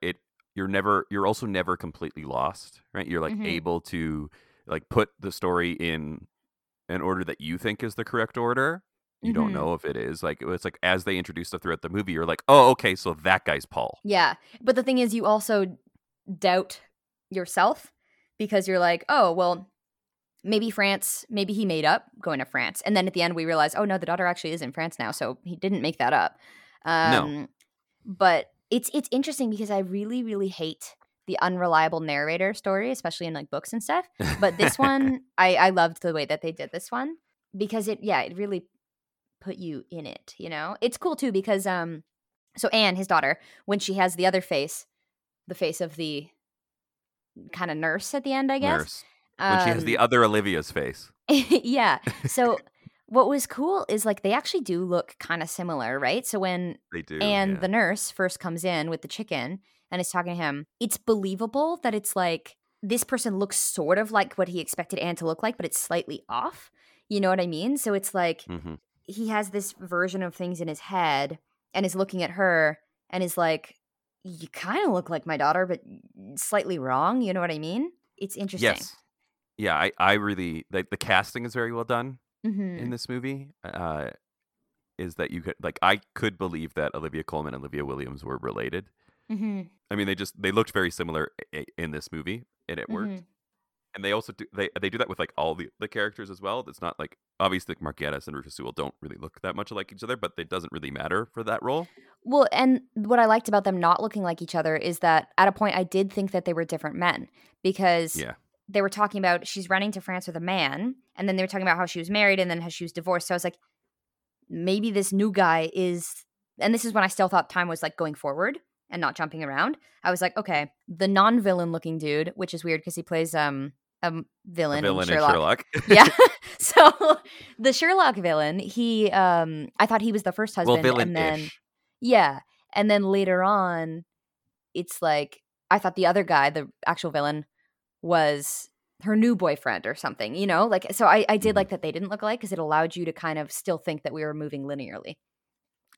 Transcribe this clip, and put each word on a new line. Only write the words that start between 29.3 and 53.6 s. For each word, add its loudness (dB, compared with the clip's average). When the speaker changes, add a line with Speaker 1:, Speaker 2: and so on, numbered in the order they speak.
Speaker 2:
because -6
I 0
really, -4
really -2
hate -8
the -4
unreliable 2
narrator -2
story, -2
especially -6
in, -6
like, -10
books -6
and -4
stuff. -2
But 2
this 2
Speaker 1:
<laughs> -
Speaker 2:
one, 2
I, 6
I 6
loved 2
the -2
way -2
that -2
they -4
did -10
this -10
one -6
because -4
it, -4
yeah, 0
it -8
really -6
put -10
you -10
in -12
it, -16
you -12
know? -8
It's 0
cool, -2
too, -2
because, 0
um, -4
so -2
Anne, 4
his -4
daughter, 2
when 0
she -4
has 2
the 2
other 2
face, -4
the -12
face -2
of -6
the -6
kinda -6
nurse -4
at -4
the -2
end, 0
I 0
guess. 0
Speaker 1:
Nurse. -10
When 4
she 4
has 0
the 2
Speaker 2:
Um, 4
Speaker 1:
other 6
Olivia's 2
face. -6
Speaker 2:
<laughs> -12
Yeah. 4
So 2
Speaker 1:
<laughs> -20
Speaker 2:
what 4
was 0
cool -2